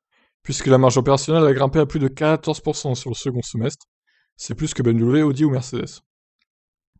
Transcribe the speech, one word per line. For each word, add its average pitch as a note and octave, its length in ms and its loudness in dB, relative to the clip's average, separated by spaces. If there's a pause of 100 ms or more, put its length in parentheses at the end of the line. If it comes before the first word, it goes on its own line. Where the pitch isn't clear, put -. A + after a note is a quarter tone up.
(440)
puisque - 240 -6
la C3 100 8
marge B2+ 180 4
opérationnelle C#3 480 2
a C#3 80 4
grimpé C3+ 280 0
à D3 60 2
plus D#3 120 -4
de C3+ 80 0
quatorze D3+ 540 -2
pour D3+ 160 -4
cent C3 180 -4
sur B2+ 160 -10
le A2+ 60 -6
second B2 260 -6
semestre. - 420 -6 (520)
C'est - 180 -10
plus D3+ 200 -6
que C3+ 80 -4
B A#2+ 60 2
M A#2 100 2
W, B2+ 240 2
Audi D3 220 0
ou D3 60 4
Mercedes. B2 500 -6 (1000)